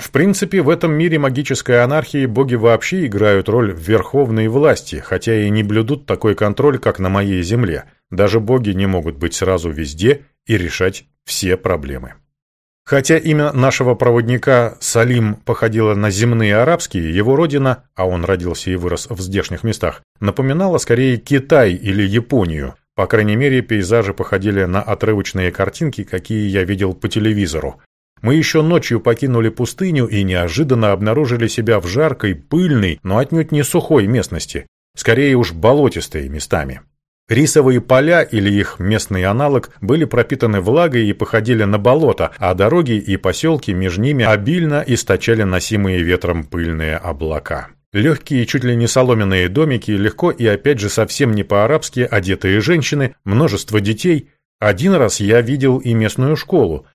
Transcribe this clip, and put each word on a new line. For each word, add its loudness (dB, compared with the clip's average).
в -14
принципе, 0
в 0
этом 0
мире 0
магической 0
анархии -2
боги 0
вообще 0
играют 2
роль 2
верховной 0
власти, 0
хотя -2
и 0
не 2
блюдут -2
такой 0
контроль, 0
как -2
на -2
моей 0
земле. -2
Даже 2
боги 0
не 0
могут -2
быть -6
сразу 0
везде -2
и 0
решать -4
все -2
проблемы. -6
Хотя 2
имя 0
нашего 2
проводника 2
Салим 0
походило 0
на 0
земные 2
арабские, 0
его 2
родина, 0
а -2
он -4
родился -4
и -2
вырос -6
в -10
здешних -6
местах, -4
напоминала -2
скорее 0
Китай 2
или -2
Японию. -2
По -2
крайней 2
мере, 2
пейзажи 0
походили 0
на -2
отрывочные -2
картинки, -4
какие -6
я 0
видел -2
по -6
телевизору. -2
Мы 2
еще 2
ночью 0
покинули 0
пустыню -2
и -2
неожиданно 0
обнаружили 0
себя 0
в -6
жаркой, 0
пыльной, 0
но 0
отнюдь 0
не 2
сухой 2
местности, -4
скорее 2
уж 2
болотистой 0
местами. -6
Рисовые 4
поля 4
или 0
их -2
местный -2
аналог 0
были 2
пропитаны 0
влагой 2
и 0
походили 0
на 0
болото, 2
а 0
дороги 2
и -2
поселки -2
меж -2
ними 0
обильно 0
источали 0
носимые 0
ветром -2
пыльные -4
облака. -8
Легкие, 0
чуть -2
ли 0
не 0
соломенные 2
домики 0
легко 0
и -2
опять 0
же -2
совсем 0
не 0
по-арабски 0
одетые 0
женщины, 0
множество 0
детей. -2
Один 2
раз 2
я 4
видел 0
и -2
местную 0
школу. 0